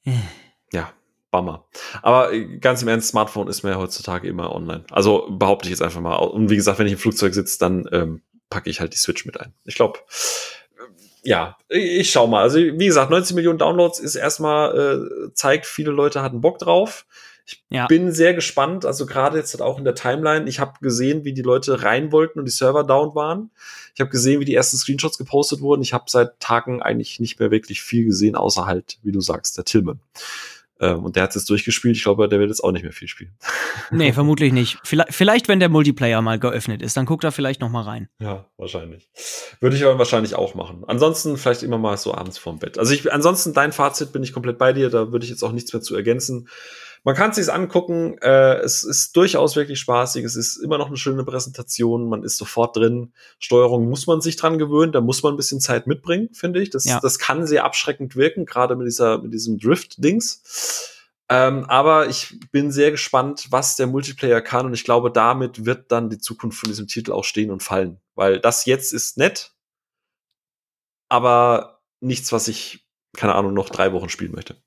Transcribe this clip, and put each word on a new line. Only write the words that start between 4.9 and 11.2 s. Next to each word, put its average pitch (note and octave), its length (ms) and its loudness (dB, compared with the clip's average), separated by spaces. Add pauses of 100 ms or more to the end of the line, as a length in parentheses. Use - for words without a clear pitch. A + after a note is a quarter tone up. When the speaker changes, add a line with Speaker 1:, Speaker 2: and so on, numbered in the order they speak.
Speaker 2:
Also G2+ 400 4
behaupte F#2+ 380 2
ich - 20 -6
jetzt E2 120 -4
einfach E2+ 180 -4
mal. E2+ 160 -2
Und G2+ 340 0
wie G#2+ 60 4
gesagt, G2 220 2
wenn G#2+ 80 4
ich G2+ 60 2
im F#2 60 -4
Flugzeug G2+ 360 0
sitze, G2 240 -4
dann, F2+ 340 0
ähm, D#2+ 300 -2 (280)
packe F2+ 200 -6
ich - 100 -8
halt E2 140 -6
die - 40 -6
Switch - 280 -4
mit - 140 -14
ein. - 120 -16 (120)
Ich - 100 -14
glaub, - 320 0 (1160)